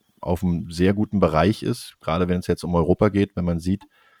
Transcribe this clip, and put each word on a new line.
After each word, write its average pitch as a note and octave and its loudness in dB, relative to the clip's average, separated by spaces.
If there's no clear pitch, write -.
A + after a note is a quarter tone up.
auf F2+ -2
einem E2+ -2
sehr F2+ 2
guten G#2 -2
Bereich E2+ 2
ist, - -6
gerade F2 -2
wenn F2+ 0
es - -8
jetzt F2 -2
um F2 -4
Europa F2 2
geht, G2 -2
wenn F2+ -4
man E2+ -2
sieht, F2+ -4